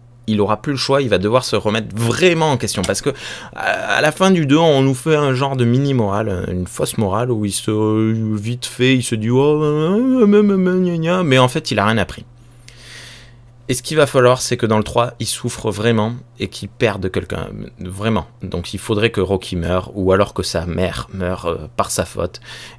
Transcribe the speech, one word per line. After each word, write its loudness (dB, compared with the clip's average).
il 0
aura 0
plus -4
le -2
choix, 0
il -2
va 4
devoir 2
se -2
remettre -2
vraiment 2
en 2
question. -4
Parce -2
que, -2
à, -2
à 2
la 4
fin 4
du 4
deux, 6
on 6
nous 4
fait 0
un 2
genre -2
de 2
mini-morale, 0
une -4
fausse -4
morale, 0
où 0
il 0
se, 0
vite -6
fait, 2
il 0
se -4
dit, « -2
Oh, 2
euh, 2
euh, 8
euh, 6
euh, 4
gna, 2
gna, 0
gna », 0
mais 6
en 6
fait, -4
il 0
a 4
rien 2
appris. -4
Et -2
ce -2
qu'il -4
va 6
falloir, 4
c'est -2
que 0
dans 2
le 2
trois, -2
il -6
souffre -4
vraiment 0
et -4
qu'il -12
perde -2
quelqu'un, -6
vraiment. -4
Donc -8
il -8
faudrait 0
que -2
Rocky -2
meure, -2
ou 2
alors 2
que -4
sa -4
mère -4
meure, -6
euh, -4
par -2
sa -2
faute, -6